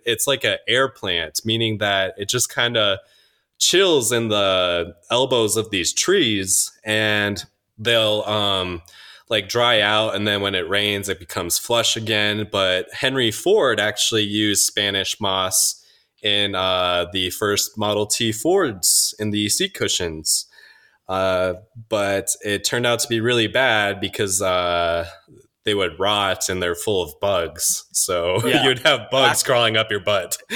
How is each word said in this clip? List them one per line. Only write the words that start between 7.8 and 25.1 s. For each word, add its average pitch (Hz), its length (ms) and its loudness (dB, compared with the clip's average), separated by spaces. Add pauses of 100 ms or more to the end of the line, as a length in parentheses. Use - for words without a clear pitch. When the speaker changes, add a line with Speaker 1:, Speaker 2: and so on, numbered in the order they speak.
Speaker 1:
um, 95 600 -2 (460)
like, 101 200 0
dry 117 320 2
out, 107 340 2
and 101 120 -2
then 101 160 0
when 98 120 0
it 87 140 -2
rains, 101 400 -2
it 92 100 -4
becomes 87 400 -4
flush 117 380 0
again. 107 560 0
But 92 400 0
Henry 131 380 0
Ford 143 500 2
actually 107 440 0
used 104 420 0
Spanish 101 540 -2
moss 95 640 -2 (400)
in, 101 320 0
uh, 90 580 0
the 92 180 -2
first - 480 -2
Model 104 280 0
T 113 240 -2
Fords 139 880 0
in 107 120 -4
the 104 180 0
seat 190 260 -2
cushions. 82 720 -2 (640)
Uh, 92 460 0 (340)
but 98 400 0 (140)
it 101 220 -2
turned 123 220 0
out 120 140 2
to - 80 -4
be 117 120 0
really 117 280 2
bad 104 520 2
because, 95 420 -2
uh, 87 640 0 (580)